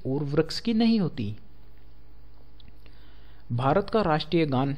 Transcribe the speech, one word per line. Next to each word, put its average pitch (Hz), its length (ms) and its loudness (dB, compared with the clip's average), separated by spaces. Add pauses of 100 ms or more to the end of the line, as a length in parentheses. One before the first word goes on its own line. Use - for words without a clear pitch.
और 143 180 0
वृक्ष 151 360 0
की 233 140 2
नहीं 226 260 6
होती। 107 360 -2 (2250)
भारत 139 380 4
का 220 120 4
राष्ट्रीय 160 440 4
गान 139 320 2